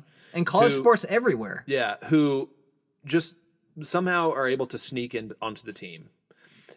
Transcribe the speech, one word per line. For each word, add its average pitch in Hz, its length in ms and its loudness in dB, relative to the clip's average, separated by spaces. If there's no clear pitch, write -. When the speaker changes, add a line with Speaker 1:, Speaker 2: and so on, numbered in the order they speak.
Speaker 1:
And 170 120 0
college 226 280 4
Speaker 2:
Who 135 60 0
Speaker 1:
sports 214 300 4
everywhere. 175 580 0
Speaker 2:
Yeah, 123 280 0
who 143 440 2
just 160 300 -2
somehow 175 500 0
are 135 160 -2
able 131 200 0
to 120 100 -10
sneak 120 380 -6
in 110 260 -8
onto 110 220 -6
the 107 100 -12
team. 85 360 -16